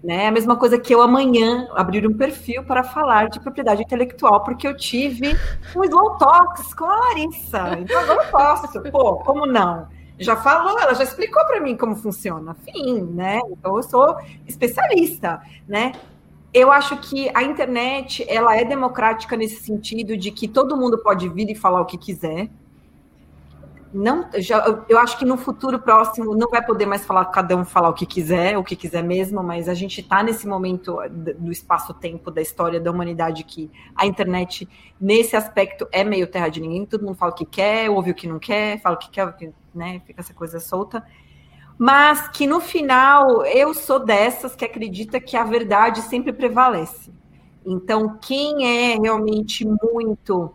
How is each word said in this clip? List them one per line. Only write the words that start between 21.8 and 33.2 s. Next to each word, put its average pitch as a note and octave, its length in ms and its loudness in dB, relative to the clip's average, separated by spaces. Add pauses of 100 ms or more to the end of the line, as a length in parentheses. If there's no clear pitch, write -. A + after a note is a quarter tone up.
que F3 120 -12
quiser. E3+ 520 -8 (1500)
Não, B3+ 320 0 (100)
já, G#3 280 0
eu, A3 240 0
eu A3+ 80 6
acho A#3+ 220 2
que C4+ 60 -2
no B3+ 120 2
futuro B3+ 400 -4
próximo A3 580 2
não A#3 140 0
vai A#3 160 0
poder G#3 220 0
mais G3+ 180 -4
falar, F#3 200 2
cada F#3 300 0
um F3+ 80 -2
falar F3 260 2
o - 40 0
que - 140 -6
quiser, F3+ 500 0
o F#3 60 -4
que F#3 120 -8
quiser E3+ 280 -6
mesmo, F#3+ 400 -2
mas E3+ 260 -6
a F3+ 60 -2
gente F#3 260 -8
tá G3+ 220 0
nesse A3 240 -4
momento F#3 500 -6 (140)
d-, E3 240 -8
do E3+ 160 -10
espaço-tempo E3+ 800 -8
da D#3+ 100 -6
história E3+ 380 -4
da E3+ 100 -4
humanidade E3 540 -4